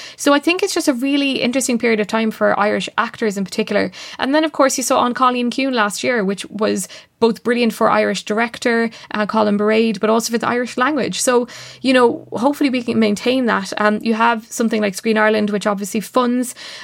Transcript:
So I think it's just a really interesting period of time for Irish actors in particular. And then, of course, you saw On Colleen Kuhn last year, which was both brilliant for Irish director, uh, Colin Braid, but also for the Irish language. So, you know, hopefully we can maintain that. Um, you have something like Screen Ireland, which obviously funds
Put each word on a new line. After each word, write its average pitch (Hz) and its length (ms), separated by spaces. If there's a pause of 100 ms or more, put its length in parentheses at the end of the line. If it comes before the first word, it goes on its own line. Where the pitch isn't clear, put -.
(160)
So 285 160
I 285 60
think 339 240
it's 392 100
just 320 160
a 277 60
really 277 480
interesting 247 360
period 226 220
of 202 60
time 220 240
for 208 280
Irish 208 380
actors 220 400
in 196 80
particular. 196 460 (280)
And 269 160
then, 311 100
of 311 80
course, 269 260
you 247 60
saw 254 160
On 240 120
Colleen 247 380
Kuhn 262 240
last 208 300
year, 247 200
which 190 220
was 202 420 (300)
both 226 240
brilliant 240 320
for 220 160
Irish 208 340
director, 233 640 (220)
uh, 214 160
Colin 208 320
Braid, 220 420
but 214 80
also 226 240
for 233 60
the - 100
Irish 240 300
language. 254 420
So, 247 280 (340)
you 262 100
know, 247 400
hopefully 277 380
we 247 120
can 226 160
maintain 240 460
that. 196 340
Um, 208 220
you 226 140
have 226 320
something 226 340
like 202 140
Screen 220 240
Ireland, 214 320
which 208 160
obviously 202 340
funds 247 540 (300)